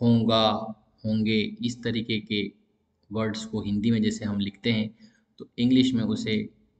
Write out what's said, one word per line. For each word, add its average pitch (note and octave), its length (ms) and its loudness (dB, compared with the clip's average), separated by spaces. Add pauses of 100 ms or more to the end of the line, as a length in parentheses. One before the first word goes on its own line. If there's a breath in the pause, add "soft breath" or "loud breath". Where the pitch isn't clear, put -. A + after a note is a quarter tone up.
होगा, A2+ 420 4 (640)
होंगे G#2+ 560 0
इस A#2+ 220 -4
तरीके A2+ 360 -2
के G2+ 320 -4 (600)
वर्ड्स A2 340 -4
को G#2+ 160 -6
हिंदी G2+ 300 0
में A2 100 2
जैसे G#2+ 240 -2
हम G2+ 140 -4
लिखते G2 320 -2
हैं A2 240 -2 (420 loud breath)
तो - 200 -18
इंग्लिश B2+ 360 4
में A#2 100 0
उसे G#2+ 460 -4 (300)